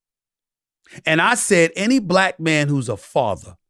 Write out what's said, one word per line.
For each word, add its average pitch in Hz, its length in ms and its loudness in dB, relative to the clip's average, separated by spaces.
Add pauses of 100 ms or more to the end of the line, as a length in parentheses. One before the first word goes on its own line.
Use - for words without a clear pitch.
(1080)
And 160 140 2
I 220 140 2
said, 170 420 2
"Any 233 220 0
black 185 420 0
man 151 280 0
who's 135 200 -2
a 107 80 -6
father 104 600 -6 (140)